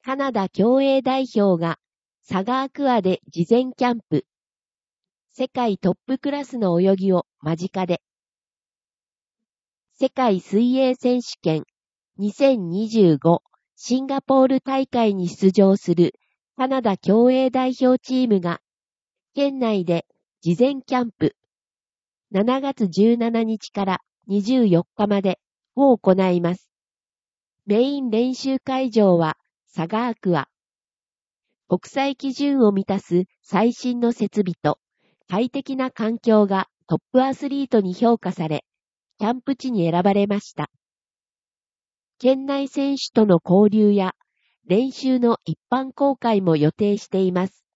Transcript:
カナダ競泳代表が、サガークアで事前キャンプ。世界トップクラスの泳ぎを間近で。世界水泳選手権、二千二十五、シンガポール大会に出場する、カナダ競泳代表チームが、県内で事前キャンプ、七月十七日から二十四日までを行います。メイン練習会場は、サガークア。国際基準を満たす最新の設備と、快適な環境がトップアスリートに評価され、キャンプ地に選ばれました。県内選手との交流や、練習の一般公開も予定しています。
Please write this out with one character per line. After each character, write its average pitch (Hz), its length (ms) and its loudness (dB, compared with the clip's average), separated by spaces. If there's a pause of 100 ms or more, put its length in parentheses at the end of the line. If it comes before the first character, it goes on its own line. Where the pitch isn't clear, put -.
カ 262 120 -6
ナ 277 160 -4
ダ 196 180 -2
競 247 320 2
泳 269 200 2
代 262 240 -2 (100)
表 196 260 2
が、 165 160 -4 (460)
サ 190 200 -4
ガ 254 220 -2
ー 269 40 -14
ク 277 220 -2
ア 233 100 2
で 185 260 0
事 165 220 -4
前 247 240 2
キ - 120 -4
ャ 247 80 0
ン 233 60 -6 (100)
プ。 - 160 -2 (1080)
世 262 140 -6
界 233 300 -4
ト 185 140 0
ッ - 40 -2 (120)
プ 262 100 -2
ク 277 140 -6
ラ 285 140 -6
ス 269 120 -12
の 180 220 0
泳 190 160 4
ぎ 190 180 0
を 175 120 0 (140)
間 160 180 -4
近 185 280 -6
で。 175 160 -4 (1900)
世 269 160 -2
界 226 300 0
水 240 360 0
泳 262 200 0
選 247 260 0
手 - 200 -14
権、 160 240 -2 (520)
二 202 140 -4
千 247 380 0
二 208 200 -4
十 196 280 4
五、 165 260 2 (320)
シ 262 260 -4
ン 269 60 -10
ガ 269 140 -4
ポ 269 200 2
ー 262 60 6
ル 262 140 0
大 269 260 -4
会 226 260 0
に 185 140 -4
出 190 240 2
場 196 240 4
す 175 180 -4
る、 170 200 2 (420)
カ 262 120 -2
ナ 262 140 -2
ダ 202 160 -2
競 226 340 2
泳 262 180 0
代 254 300 -2
表 254 200 4
チ 254 240 -2
ー 247 40 0
ム 208 120 2
が、 170 220 -6 (720)
県 277 260 -2
内 214 260 -2
で 170 200 -2 (360)
事 170 160 0
前 262 240 0
キ - 140 -6
ャ 247 80 0
ン 233 80 -8
プ、 - 240 -4 (960)
七 233 300 0
月 269 260 -4
十 214 300 2
七 233 260 -2
日 220 280 -8
か 202 140 -6
ら 185 160 -4 (260)
二 202 140 0
十 240 240 2
四 175 200 2 (100)
日 208 120 -2
ま 202 140 0
で 190 180 -4 (360)
を 262 220 4
行 190 160 2
い 180 280 2
ま 170 140 -2
す。 - 140 -20 (960)
メ 208 160 2
イ 277 200 -2
ン 254 80 -4
練 240 260 -2
習 269 240 -4
会 262 300 -4
場 202 280 4
は、 160 200 -2 (300)
サ 165 200 -6
ガ 226 220 -4
ー 226 60 -6
ク 175 220 -2
ア。 135 100 -4 (1200)
国 185 200 -2
際 277 280 -4
基 269 160 -8
準 277 300 -2
を 208 100 4
満 196 140 -4
た 196 140 -4
す 180 260 -2 (160)
最 233 320 0
新 240 260 -6
の 233 120 0
設 208 300 -4
備 180 200 -4
と、 - 180 -2 (480)
快 226 220 -4
適 277 260 -8
な 262 160 -4
環 226 280 -6
境 214 260 4
が 190 220 -2 (200)
ト 170 100 -2
ッ - 20 -4 (120)
プ 254 120 2
ア 269 100 -2
ス 285 160 -8
リ 277 160 -4
ー - 20 -20
ト 226 140 2
に 185 120 -4
評 226 240 2
価 - 140 -8
さ 165 160 -8
れ、 151 160 -6 (540)
キ 208 80 -6
ャ 226 80 -2
ン 254 80 -8
プ 277 140 -4
地 262 160 -8
に 175 180 0
選 170 120 0
ば 196 120 2
れ 202 140 0
ま 202 120 -4
し - 140 -16
た。 151 160 -10 (1500)
県 262 260 0
内 277 220 -4
選 277 280 -2
手 - 160 -10
と 220 140 4
の 180 180 2
交 202 260 4
流 208 220 4
や、 190 220 0 (540)
練 240 240 0
習 262 280 -2
の 233 260 2
一 160 120 -6 (140)
般 262 220 -4
公 277 220 0
開 220 260 0
も 170 140 2
予 151 160 2
定 208 260 -2
し - 100 -14
て 190 140 -2
い 185 100 0
ま 180 160 -2
す。 - 180 -20 (100)